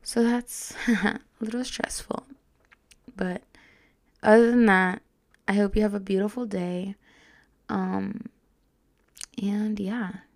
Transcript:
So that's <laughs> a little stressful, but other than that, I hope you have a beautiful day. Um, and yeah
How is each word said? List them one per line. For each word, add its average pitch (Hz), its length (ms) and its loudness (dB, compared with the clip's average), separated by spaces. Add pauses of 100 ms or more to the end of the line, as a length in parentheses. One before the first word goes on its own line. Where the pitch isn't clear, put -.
So 233 200 0
that's 240 580 -2
<laughs> - 80 -2
a 202 320 0 (180)
little 233 240 -6
stressful, - 640 -8 (880)
but 180 280 -6 (800)
other 233 300 8
than 240 140 6
that, 185 360 4 (460)
I 190 60 0
hope 202 240 2
you 214 60 4
have 202 100 0
a 202 80 -4
beautiful 202 440 -2
day. 185 520 -6 (760)
Um, - 540 -4 (1120)
and 208 400 -2
yeah 196 420 -6 (140)